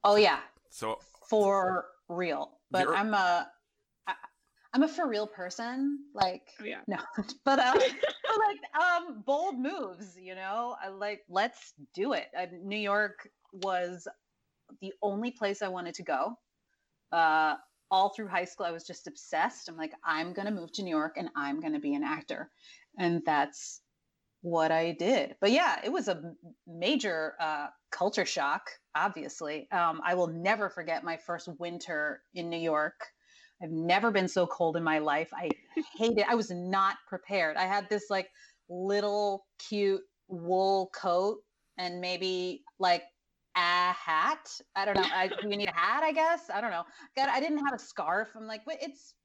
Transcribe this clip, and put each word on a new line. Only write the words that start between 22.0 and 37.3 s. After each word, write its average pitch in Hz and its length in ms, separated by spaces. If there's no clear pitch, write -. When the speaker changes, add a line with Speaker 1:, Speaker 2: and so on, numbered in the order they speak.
Speaker 1:
actor." - 440
And 170 280
that's 147 540
what 165 280
I 165 220
did. 185 480
But 202 100
yeah, 277 320
it 233 80
was 294 160
a 180 120
m-, 165 180
major, 175 720
uh, 156 280
culture 190 360
shock, 151 440
obviously. 156 800
Um, 170 320
I 175 100
will 180 140
never 190 420
forget 165 320
my 165 140
first 170 320
winter 165 640
in 170 140
New 165 120
York. 151 400
I've 160 120
never 180 400
been 190 160
so 180 180
cold 165 300
in 165 80
my 156 140
life. 151 360
I 165 140
Speaker 3:
<laughs> - 220
Speaker 1:
hate 226 220
it. 208 100
I 240 80
was 220 140
not 190 460
prepared. 180 480